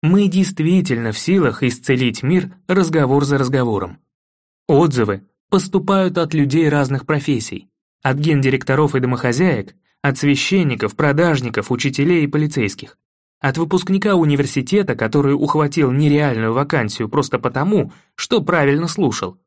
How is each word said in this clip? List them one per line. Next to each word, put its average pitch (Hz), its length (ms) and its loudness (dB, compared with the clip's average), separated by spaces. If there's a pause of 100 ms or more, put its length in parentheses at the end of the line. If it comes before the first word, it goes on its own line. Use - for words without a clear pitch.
мы 196 260 4
действительно 165 840 0
в 104 80 -6
силах 165 420 0
исцелить 127 600 -2
мир 170 320 0 (120)
разговор 156 560 2
за 143 140 0
разговором. 120 640 -2 (680)
Отзывы 123 560 2 (260)
поступают 190 680 0
от 160 160 -2
людей 151 360 2
разных 139 360 -2
профессий, 135 640 -4 (320)
от 131 160 2
гендиректоров 143 760 2
и 131 40 2
домохозяек, 127 760 -2 (260)
от 135 160 0
священников, 143 760 0
продажников, 143 760 0
учителей 139 520 0
и 143 40 -2
полицейских, 147 680 -4 (420)
от 135 200 -2
выпускника 190 560 0
университета, 143 800 0
который 139 400 0
ухватил 147 560 0
нереальную 143 640 2
вакансию 123 540 -2
просто 139 300 -2
потому, 135 560 -2 (220)
что - 260 -2
правильно 151 460 0
слушал 110 580 -4